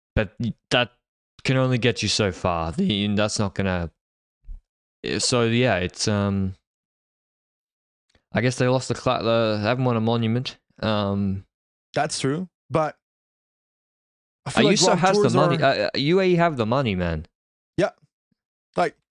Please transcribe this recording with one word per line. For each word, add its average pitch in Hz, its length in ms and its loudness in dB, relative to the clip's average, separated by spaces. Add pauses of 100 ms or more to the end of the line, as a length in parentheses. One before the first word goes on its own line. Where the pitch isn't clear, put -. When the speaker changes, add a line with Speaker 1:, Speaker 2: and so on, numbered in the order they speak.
(140)
Speaker 1:
But 107 220 -2 (340)
that 123 220 0 (500)
can 131 140 0
only 127 220 2
get 113 260 0
you 104 40 0
so - 220 0
far. 85 400 -2
The, 110 460 -2
that's 104 240 -2
not 101 160 -4
gonna. 90 340 -2 (1300)
So 120 280 0
yeah, 117 320 2
it's, 90 280 -4
um, 98 480 0 (1800)
I 107 100 -2
guess 123 140 0
they 127 120 2
lost 127 200 0
the 117 60 -2
cla-, 120 280 -2
the, 113 400 2
they 104 60 -2
haven't 127 180 0
won 120 100 2
a 110 40 0
monument. 117 580 -2 (220)
Um, 101 680 -2 (480)
Speaker 2:
That's 147 260 -4
true, 156 280 -4 (200)
but 151 300 -2 (1500)
I 139 60 -8
feel 120 160 2
like 185 100 4
Speaker 1:
Ayuso 170 100 4
Speaker 2:
Grand 190 140 2
Speaker 1:
has 190 160 4
the 208 60 4
Speaker 2:
Tours 120 120 2
Speaker 1:
money. 151 280 2
Speaker 2:
are - 20 2
Speaker 1:
Uh, 113 300 2
uh, - 40 -4
U 156 220 2
A 190 40 0
E 185 100 4
have 165 240 2
the 110 80 0
money, 120 280 0
man. 85 300 -2 (540)
Speaker 2:
Yeah, 190 120 2 (840)
like, 170 180 0 (240)